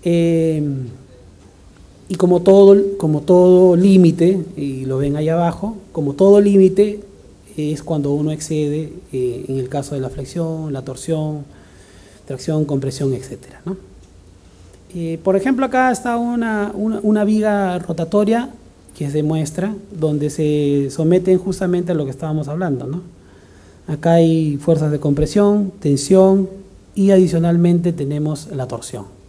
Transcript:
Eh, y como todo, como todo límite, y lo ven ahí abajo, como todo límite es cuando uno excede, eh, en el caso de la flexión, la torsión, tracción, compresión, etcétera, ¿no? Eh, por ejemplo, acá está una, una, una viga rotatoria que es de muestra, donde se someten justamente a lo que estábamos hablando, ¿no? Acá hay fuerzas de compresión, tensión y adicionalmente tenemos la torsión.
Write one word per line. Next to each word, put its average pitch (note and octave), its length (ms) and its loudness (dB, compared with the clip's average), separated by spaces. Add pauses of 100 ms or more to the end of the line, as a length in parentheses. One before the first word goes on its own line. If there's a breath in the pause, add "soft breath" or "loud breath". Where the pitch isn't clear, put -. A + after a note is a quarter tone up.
Eh, E3 580 0 (1500)
y F#3+ 60 -4
como F3+ 260 2
todo, G3 560 6
como D#3 240 0
todo F3+ 540 6
límite, F3+ 680 4 (120)
y C3+ 300 -8
lo C3 120 -4
ven C#3+ 200 -2
ahí D3+ 120 -2
abajo, F3 480 -4 (140)
como C#3+ 220 -4
todo G3+ 280 6
límite G3+ 600 4 (560)
es D3+ 260 -6
cuando C#3+ 300 -4
uno D3+ 180 -2
excede, D3+ 600 -6 (180)
eh, B2 360 -6
en C3+ 100 -6
el B2+ 120 -6
caso C#3 240 -8
de C3+ 80 -6
la C3 80 -8
flexión, D#3+ 640 -8
la C3+ 100 -10
torsión, D3+ 600 -6 (840 soft breath)
tracción, D#3 400 -4
compresión, C3+ 480 -4
etcétera, - 520 -14
¿no? F#3 120 -8 (1160 soft breath)
Eh, E3 260 -6
por F#3+ 140 2
ejemplo, C4 300 0
acá B3+ 260 2
está A#3 260 -4
una, A#3 560 -2
una, G#3+ 300 -4
una G#3+ 220 2
viga G#3 520 0
rotatoria G3+ 720 -2 (480)
que D3 80 -6
es C#3 80 -8
de D3+ 80 -2
muestra, D#3+ 540 -4 (160)
donde D3+ 380 -2
se D3 600 0
someten F3+ 480 2
justamente F3+ 540 -4
a E3+ 40 -2
lo D3+ 100 -2
que C3+ 60 -8
estábamos D#3 360 -6
hablando, D3 400 -6
¿no? E3 140 -8 (880 soft breath)
Acá D#3 260 0
hay D#3+ 440 2
fuerzas D3+ 340 0
de D3 80 -2
compresión, F#3+ 800 0
tensión F#3+ 680 2 (460)
y G3 160 2
adicionalmente E3+ 840 2
tenemos D3 600 -6
la C3 140 -6
torsión. A2+ 380 -12 (240)